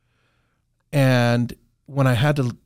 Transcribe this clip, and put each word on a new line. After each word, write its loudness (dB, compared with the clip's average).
And 0
when -2
I 2
had 0
to -4